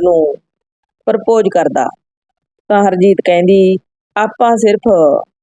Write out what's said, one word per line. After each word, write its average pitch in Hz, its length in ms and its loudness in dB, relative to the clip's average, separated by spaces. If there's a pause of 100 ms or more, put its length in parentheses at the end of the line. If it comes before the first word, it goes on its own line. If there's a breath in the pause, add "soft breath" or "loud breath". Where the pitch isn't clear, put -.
ਨੂੰ 160 320 0 (720)
ਪ੍ਰਪੋਜ਼ 220 480 -2
ਕਰਦਾ, 151 320 -2 (800)
ਤਾਂ 202 160 0
ਹਰਜੀਤ 190 420 0
ਕਹਿੰਦੀ, 185 520 2 (400)
"ਆਪਾਂ 220 400 -2
ਸਿਰਫ 214 220 0 (640)